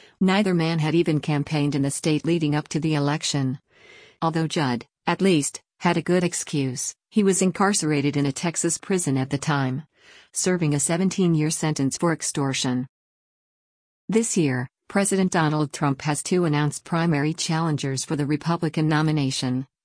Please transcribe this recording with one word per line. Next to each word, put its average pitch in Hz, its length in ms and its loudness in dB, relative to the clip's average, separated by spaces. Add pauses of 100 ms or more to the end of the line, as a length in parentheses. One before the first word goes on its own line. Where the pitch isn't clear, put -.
(200)
Neither 190 320 2
man 165 280 2
had 151 160 2
even 165 240 2
campaigned 147 560 0
in 139 60 2
the 139 100 0
state 151 340 0
leading 160 260 2
up 151 180 -2
to 156 100 -2
the 156 160 0
election. 143 640 -2 (600)
Although 160 280 0
Judd, 127 360 -2 (220)
at 175 160 0
least, 175 400 2 (160)
had 175 180 2
a 160 60 -2
good 180 220 2
excuse, 143 680 -4 (160)
he 214 140 0
was 190 180 4
incarcerated 156 760 0
in 143 100 2
a 139 60 0
Texas 165 460 -2
prison 180 380 -2
at 135 140 -2
the 143 80 -2
time, 139 460 -2 (480)
serving 170 420 0
a 143 60 0
seventeen-year 170 720 2
sentence 147 460 -2
for 170 160 0
extortion. 135 760 -4 (1200)
This 220 280 0
year, 131 300 0 (220)
President 196 420 0
Donald 151 420 0
Trump 139 300 -2
has 147 180 -2
two 180 260 0
announced 147 360 0
primary 160 500 0
challengers 156 720 -2
for 160 120 -4
the 143 100 -2
Republican 156 640 -2
nomination, 143 800 0 (160)